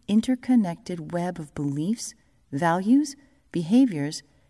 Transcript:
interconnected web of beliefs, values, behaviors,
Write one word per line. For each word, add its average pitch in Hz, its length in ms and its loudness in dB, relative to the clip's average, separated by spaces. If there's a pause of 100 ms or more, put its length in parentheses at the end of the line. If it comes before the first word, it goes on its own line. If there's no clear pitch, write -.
interconnected 202 1040 0
web 175 280 -4
of 147 140 -14
beliefs, 151 640 -4 (380)
values, 190 640 2 (340)
behaviors, 170 720 2 (260)